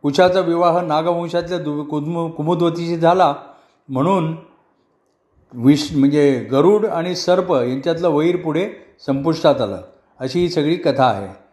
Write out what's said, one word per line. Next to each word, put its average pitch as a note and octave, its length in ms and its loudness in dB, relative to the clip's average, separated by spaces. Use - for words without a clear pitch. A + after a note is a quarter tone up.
कुशाचा F3+ 380 2
विवाह E3+ 400 0
नागवंशातल्या E3+ 760 -4
दु-, D3 260 -6
कुद्म-, D#3 460 -6
कुमुदवतीशी E3+ 680 -2
झाला, E3 380 4
म्हणून D#3+ 480 0
विष-, C#3 460 2
म्हणजे C#3 540 2
गरुड G3 340 4
आणि F3 300 -4
सर्प F3+ 360 0
यांच्यातलं C#3 560 -2
वैर E3 280 2
पुढे E3 340 -4
संपुष्टात C#3+ 540 2
आलं. G2+ 200 -6
अशी C3 200 -4
ही F3 80 0
सगळी D#3+ 280 0
कथा C#3 280 0
आहे. G2+ 240 -2